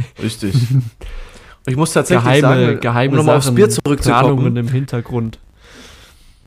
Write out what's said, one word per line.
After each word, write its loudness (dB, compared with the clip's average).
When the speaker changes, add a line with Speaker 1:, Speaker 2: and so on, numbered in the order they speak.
Speaker 1:
Richtig. -6
Speaker 2:
<laughs> 0
Speaker 1:
Ich -2
muss 0
tatsächlich 0
Speaker 2:
Geheime, 4
Speaker 1:
sagen, 0
Speaker 2:
geheime 0
Speaker 1:
um 2
nochmal 4
aufs 0
Speaker 2:
Sachen, 0
Speaker 1:
Bier 6
zurückzukommen. 0
Speaker 2:
Planungen 0
im -4
Hintergrund. -6